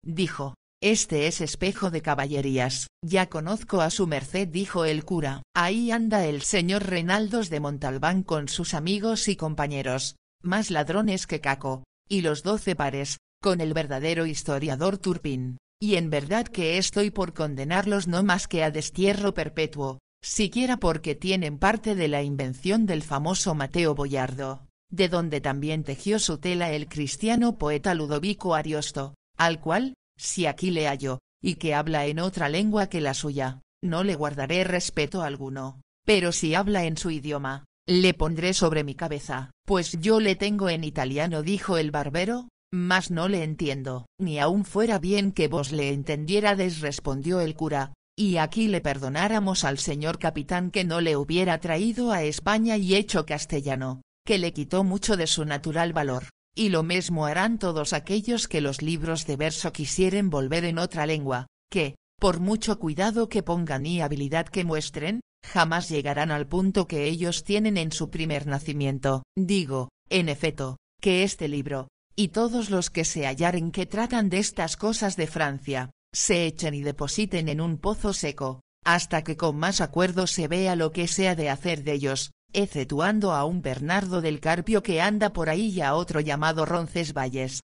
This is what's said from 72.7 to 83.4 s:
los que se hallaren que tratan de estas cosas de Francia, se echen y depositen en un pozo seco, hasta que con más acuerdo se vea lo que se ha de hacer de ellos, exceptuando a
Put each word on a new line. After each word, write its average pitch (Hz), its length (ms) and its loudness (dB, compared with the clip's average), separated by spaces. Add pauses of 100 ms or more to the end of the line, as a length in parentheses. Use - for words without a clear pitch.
los 180 200 0
que 160 140 -2
se 160 200 -2
hallaren 165 460 0
que 185 160 -4
tratan 226 420 0
de 185 120 2
estas 170 360 -2
cosas 214 400 -2
de 156 120 0
Francia, 139 640 -4 (200)
se 170 340 2
echen 160 280 -2
y 143 80 -4
depositen 156 640 -2
en 151 120 -2
un 165 180 0
pozo 208 340 0
seco, 139 500 -4 (220)
hasta 170 380 2
que 160 140 -4
con 156 200 0
más 175 240 0
acuerdo 175 460 2
se 165 220 -2
vea 185 260 2
lo 160 160 2
que 170 160 -2
se 190 220 2
ha 180 80 2
de 151 140 0
hacer 147 340 -2
de 151 80 0
ellos, 139 400 -2 (200)
exceptuando 190 800 2
a 143 120 2